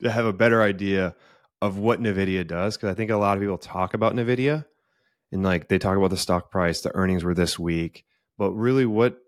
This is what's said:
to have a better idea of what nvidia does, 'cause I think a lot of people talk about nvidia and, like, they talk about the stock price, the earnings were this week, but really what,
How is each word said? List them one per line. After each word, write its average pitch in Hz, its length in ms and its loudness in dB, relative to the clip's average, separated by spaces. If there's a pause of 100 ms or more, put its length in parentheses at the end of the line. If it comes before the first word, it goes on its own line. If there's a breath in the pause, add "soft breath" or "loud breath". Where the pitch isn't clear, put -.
to 117 80 0
have 113 160 0
a 107 60 0
better 113 300 4
idea 95 540 0 (440 soft breath)
of 101 180 -2
what 113 220 2
nvidia 95 460 0
does, 87 300 -4
'cause 101 140 -4
I 92 40 -2
think 110 160 -4
a 110 60 0
lot 101 200 2
of 98 60 -2
people 98 160 -2
talk 92 360 -4
about 110 200 0
nvidia 127 500 0 (680)
and, 95 100 -2
like, 90 260 0
they 95 100 2
talk 95 180 0
about 95 140 2
the 95 60 -2
stock 90 340 -2
price, 87 320 -2
the - 120 -6
earnings 92 300 0
were 87 100 0
this 85 240 0
week, 82 460 -4 (320)
but 98 160 -2
really 123 340 2
what, 113 420 2